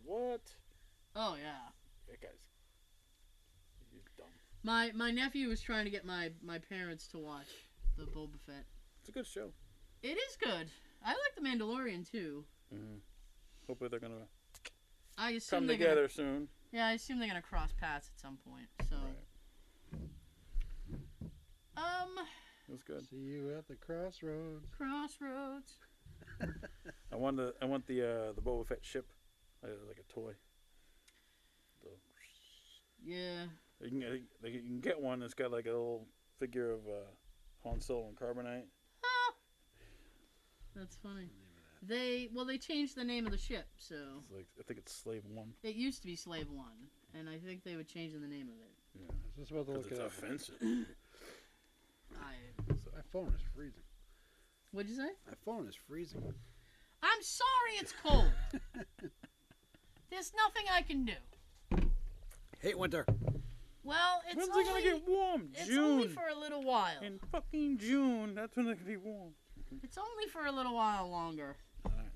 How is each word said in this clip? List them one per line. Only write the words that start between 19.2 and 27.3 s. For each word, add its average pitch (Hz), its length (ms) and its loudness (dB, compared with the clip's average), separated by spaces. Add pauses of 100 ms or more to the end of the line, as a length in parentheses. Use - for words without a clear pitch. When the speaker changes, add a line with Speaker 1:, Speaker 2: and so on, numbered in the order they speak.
Speaker 2:
Um, 359 320 0 (580)
Speaker 1:
It - 40 -12
was 131 120 -10
good. 139 260 -8
Speaker 3:
See 127 80 -12
you 143 400 -4
at 151 100 -10
the 135 80 -12
crossroads. 160 880 -6 (100)
Speaker 2:
Crossroads. 277 1000 -6 (640)
Speaker 3:
<laughs> - 720 -8
Speaker 1:
I 113 40 -4
want 135 220 2